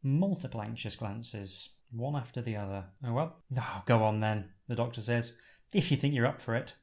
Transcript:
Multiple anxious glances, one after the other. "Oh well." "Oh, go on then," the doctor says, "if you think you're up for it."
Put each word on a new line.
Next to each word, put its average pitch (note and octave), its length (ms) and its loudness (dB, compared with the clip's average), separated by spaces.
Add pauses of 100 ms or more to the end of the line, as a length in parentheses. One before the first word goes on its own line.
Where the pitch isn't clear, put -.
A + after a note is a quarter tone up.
Multiple C3+ 640 0
anxious A2 320 -6
glances, G#2 760 -8 (200)
one B2 240 -4
after B2 260 -4
the A2+ 140 -2
other. G2 360 -6 (120)
"Oh A#2+ 120 -2
well." D#3+ 280 -2 (160)
"Oh, A#2 260 -4
go A2+ 200 6
on G#2+ 160 4
then," G#2+ 300 0 (180)
the A#2+ 80 -2
doctor A#2+ 240 -2
says, A#2 320 0 (400)
"if E3+ 180 4
you C#3 60 8
think C#3+ 180 2
you're A#2+ 100 4
up C3+ 160 0
for A2+ 140 -2
it." - 280 -4